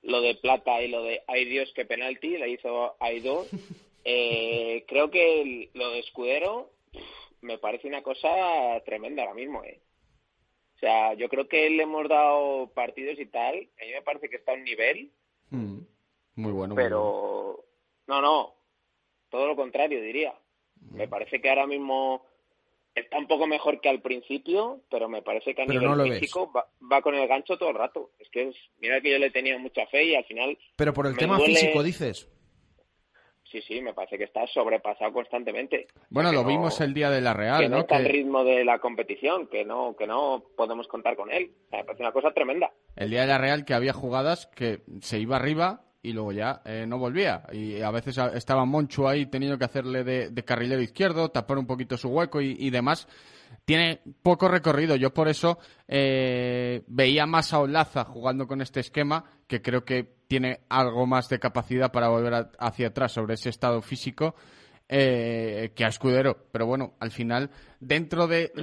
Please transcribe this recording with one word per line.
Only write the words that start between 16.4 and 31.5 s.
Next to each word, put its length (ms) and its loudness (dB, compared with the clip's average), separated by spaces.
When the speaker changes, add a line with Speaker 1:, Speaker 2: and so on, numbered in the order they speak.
Speaker 3:
bueno, 240 -4
muy 80 4
Speaker 1:
pero, 180 0
Speaker 3:
bueno. 580 -4
Speaker 1:
no, 140 0
no, 320 2
todo 180 0
lo 80 0
contrario, 460 -2
diría. 320 -4
Me 160 -6
Speaker 3:
Mm. 20 -14
Speaker 1:
parece 320 -6
que 80 2
ahora 180 4
mismo 560 -2
está 220 -6
un 100 -4
poco 200 2
mejor 340 0
que 80 4
al 120 2
principio, 880 -4
pero 200 -2
me 120 -8
parece 340 -4
que 80 -2
a 20 -2
Speaker 2:
Pero 140 2
Speaker 1:
nivel 180 2
Speaker 2:
no 60 4
lo 60 2
ves. 100 -2
Speaker 1:
físico 360 -4
va, 120 0
va 100 6
con 140 2
el 120 2
gancho 300 0
todo 120 -2
el 60 -4
rato. 440 -4
Es 100 -20
que 200 -4
es, 60 -14
mira 220 0
que 100 2
yo 80 4
le 120 2
tenía 260 0
mucha 300 -4
fe 180 2
y 100 2
al 100 0
final 320 -6
Speaker 2:
Pero 180 0
por 140 -2
el 60 -2
Speaker 1:
me 60 -6
Speaker 2:
tema 180 4
Speaker 1:
duele. 180 6